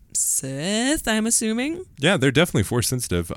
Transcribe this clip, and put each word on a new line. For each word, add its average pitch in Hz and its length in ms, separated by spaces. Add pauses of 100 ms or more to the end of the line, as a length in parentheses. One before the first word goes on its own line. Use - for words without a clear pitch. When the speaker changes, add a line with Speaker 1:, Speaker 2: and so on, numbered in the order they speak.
(140)
Speaker 1:
Sith, 202 960
I'm 214 160
assuming. 240 580 (160)
Speaker 2:
Yeah, 190 180
they're 131 140
definitely 143 320
force 117 240
sensitive. 90 500